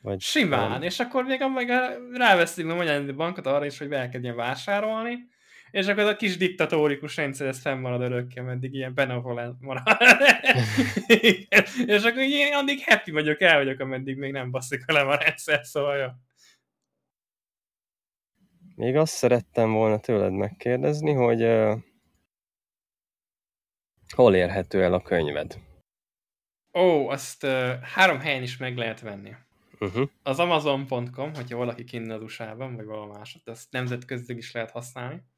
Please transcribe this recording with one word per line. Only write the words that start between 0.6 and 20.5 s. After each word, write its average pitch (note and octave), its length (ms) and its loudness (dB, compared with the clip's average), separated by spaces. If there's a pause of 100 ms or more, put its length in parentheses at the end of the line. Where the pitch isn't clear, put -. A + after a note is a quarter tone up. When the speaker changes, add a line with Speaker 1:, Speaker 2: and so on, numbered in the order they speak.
Speaker 1:
nem. B2+ 100 -4
Speaker 2:
és F3 180 -6
akkor B3 240 -2
még C4 180 -4
a, C4+ 80 0
meg B3+ 200 -4
a, B3+ 200 0 (240)
ráveszik F3+ 520 4
a E3 100 -2
Magyar E3+ 200 0
Nemzeti C#3 220 -4
Bankot E3+ 280 -4
arra C#3+ 200 2
is, C#3 120 -8
hogy C#3+ 140 -8
elkezdjen B2 440 -6
vásárolni, G#3 840 -4 (540)
és G3 160 -2
akkor G3+ 160 0
ez G#3 40 4
a G#3 80 2
kis F#3+ 220 -2
diktatórikus D3+ 760 0
rendszer, C3+ 320 -4
ez C3 140 -6
fennmarad B2+ 400 -2
örökké, B2 400 -4
meddig B2+ 320 -6
ilyen C3 200 -8
benevolent B2 680 -4
marad. C3 260 -6
<laughs> G#3+ 100 -2 (1080)
Igen. G#3 560 6 (220)
És G#3 180 4
akkor A#3 180 0
ilyen, C#4+ 320 2
addig C#4 320 0
happy G#3+ 260 2
vagyok, D3+ 300 0
el E3 160 6
vagyok, C3+ 220 0
ameddig C3+ 380 -6
még C#3 140 -6
nem C3 200 -6
baszik B2+ 340 -6
velem D3 220 4
a C#3+ 80 2
rendszer, D3+ 500 0
szóval C#3+ 320 -2
jó. C3+ 100 -2 (2750)
Speaker 1:
Még A#2+ 200 -2
azt D#3 180 2
szerettem A#2 580 2
volna A2 280 2
tőled G2 320 0
megkérdezni, C3 840 -2